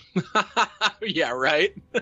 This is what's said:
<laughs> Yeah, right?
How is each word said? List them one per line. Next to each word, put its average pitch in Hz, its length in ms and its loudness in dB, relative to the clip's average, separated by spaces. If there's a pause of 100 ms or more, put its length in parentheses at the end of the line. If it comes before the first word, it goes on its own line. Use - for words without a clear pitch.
(160)
<laughs> 180 60 0 (800)
Yeah, 165 300 -2
right? 151 440 0 (260)